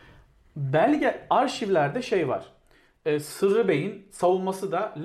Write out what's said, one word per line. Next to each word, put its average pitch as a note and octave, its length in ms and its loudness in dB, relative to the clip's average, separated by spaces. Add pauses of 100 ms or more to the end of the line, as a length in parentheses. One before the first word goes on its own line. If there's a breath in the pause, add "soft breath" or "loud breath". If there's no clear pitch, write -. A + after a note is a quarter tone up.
(560 loud breath)
Belge, F3+ 760 0
arşivlerde G3+ 720 0
şey F#3 260 0
var. G#2 180 -4 (600 soft breath)
E, D3+ 140 0
Sırrı G3 480 0
Bey'in F3 440 -2
savunması F#3 600 0
da F#3+ 220 -4 (120)